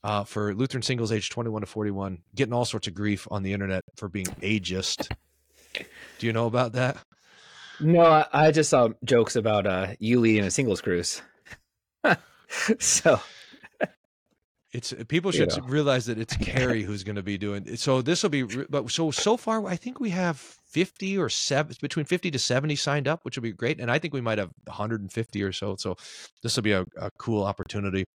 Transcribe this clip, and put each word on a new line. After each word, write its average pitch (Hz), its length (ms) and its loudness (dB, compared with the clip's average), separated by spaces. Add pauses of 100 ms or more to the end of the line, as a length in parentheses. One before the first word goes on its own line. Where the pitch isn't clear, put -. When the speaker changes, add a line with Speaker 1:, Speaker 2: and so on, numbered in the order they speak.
Speaker 1:
uh, 104 220 0
for 104 280 -4
Lutheran 123 300 -4
singles 117 280 -2
age 107 200 -2
twenty-one 110 300 -4
to 101 40 -6
forty-one, 98 540 -4 (160)
getting 120 180 0
all 120 120 2
sorts - 220 -6
of 92 60 -8
grief 101 380 -2
on 101 100 -4
the 95 120 -4
internet 95 280 -2 (140)
for 101 140 -10
being 92 180 -6 (140)
ageist. 92 680 -2 (1120)
Do 117 60 -4
you 117 60 2
know 113 140 2
about 120 280 0
that? 127 240 0 (840)
Speaker 2:
No, 165 240 6
I, 156 260 8
I 156 200 6
just 151 180 4
saw 123 180 6 (160)
jokes 117 320 4
about, 107 320 2
uh, 92 200 0 (120)
you 117 220 4
leading 107 240 6
a 87 60 0
singles 113 280 0
cruise. - 420 -2 (840)
<laughs> - 120 4 (640)
So - 400 4 (1500)
Speaker 1:
It's, 123 220 -8 (140)
people 170 260 0
Speaker 2:
You - 40 0 (120)
Speaker 1:
should - 80 -2
Speaker 2:
know. 127 100 -8
Speaker 1:
realize 135 400 2
that 113 100 -4
it's 113 200 -6
Speaker 2:
<laughs> - 40 -2
Speaker 1:
Carrie 123 420 0
who's 101 200 -6
gonna 101 200 -6
be 101 140 -4
doing 101 280 -6
it. 117 140 -10
So 131 220 2
this 156 220 0
will 170 60 2
be, 143 140 0
re-, 117 260 -6
but 131 220 -4
so, 165 200 0
so 220 260 2
far, 220 300 -2
I 180 80 -2
think 247 240 -10
we 233 100 -2
have 175 280 0
fifty - 800 -4
or 160 120 0
sev-, 147 400 -2 (120)
between 147 240 -4
fifty 180 260 -2
to 135 80 -2
seventy 139 360 0
signed 139 320 0
up, 165 160 -2
which 127 140 -8
will 123 60 -6
be 113 100 -4
great. 120 260 -2
And 120 100 -4
I 135 100 2
think 160 140 -6
we 131 80 -4
might 113 160 0
have 95 140 -4 (160)
a - 60 -14
hundred 110 280 -4
and 98 100 -10
fifty 110 320 -4
or 98 80 -2
so. 98 260 -6
So 95 180 -6 (480)
this 117 120 -2
will 117 80 -2
be 104 100 4
a, 92 120 2 (120)
a 95 120 -8 (100)
cool 107 240 -2
opportunity 98 640 -4 (100)